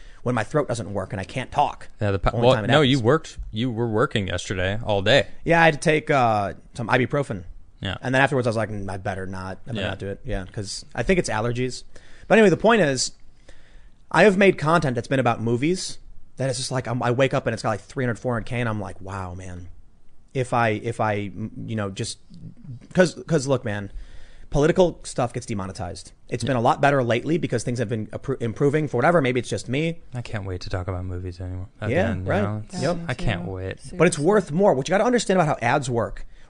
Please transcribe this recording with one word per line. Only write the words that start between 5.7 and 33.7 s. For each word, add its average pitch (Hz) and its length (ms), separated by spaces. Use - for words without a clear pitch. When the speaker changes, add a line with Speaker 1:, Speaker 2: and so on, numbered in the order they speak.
Speaker 1:
to 139 60
take, 156 320
uh, 110 420
some 117 140
ibuprofen. 123 540
Speaker 2:
Yeah. 98 200
Speaker 1:
And 127 140
then 131 80
afterwards 131 240
I 117 40
was 107 60
like, 107 140
"Mm, 98 180
I 98 80
better 95 300
not. 95 400
I 120 60
better 110 100
Speaker 2:
Yeah. 90 60
Speaker 1:
not 92 100
do 95 100
it." 98 160
Yeah, 98 260
'cause - 440
I 120 80
think 185 160
it's - 100
allergies. 120 540
But 202 100
anyway, 214 100
the 160 80
point 220 240
is, 139 320
I 165 140
have 196 140
made 196 180
content 156 380
that's 117 140
been 135 120
about 117 220
movies 127 560
that 135 100
is 120 80
just 131 140
like, 127 160
I'm, 123 160
I 120 80
wake 131 240
up 131 120
and 117 60
it's 110 100
got, 123 80
like, 104 120
three - 220
hundred, 120 140
four 127 160
hundred 110 120
K, 120 140
and 117 100
I'm 107 100
like, 92 220
"Wow, 92 320
man. 90 340
If 131 220
I, 117 160
if 110 280
I, 107 160
m-, 101 260
you 113 100
know, 101 140
just," - 280
'cause, 175 320
'cause 147 200
look, 135 200
man, 101 260
political 160 540
stuff - 320
gets 120 100
demonetized. 92 680
It's - 120
Speaker 2:
Yeah. - 60
Speaker 1:
been 131 80
a 113 60
lot 143 180
better 139 240
lately 120 320
because 131 280
things 120 160
have 107 100
been 110 160
appro-, - 340
improving 139 480
for - 80
whatever. 165 240
Maybe 127 200
it's - 100
just 110 180
me. 160 320
Speaker 2:
I 123 80
can't 98 240
wait 90 160
to - 80
talk 92 180
about 90 160
movies 90 340
anymore. 92 300
Speaker 1:
Yeah, 107 40
Speaker 2:
Again, 131 380
you 135 60
Speaker 1:
right. 185 120
Speaker 2:
know? 107 220
It's, - 160
Speaker 1:
Yep. 170 180
Speaker 2:
I - 60
can't 113 300
Speaker 3:
Yeah. 98 60
Speaker 2:
wait. 92 160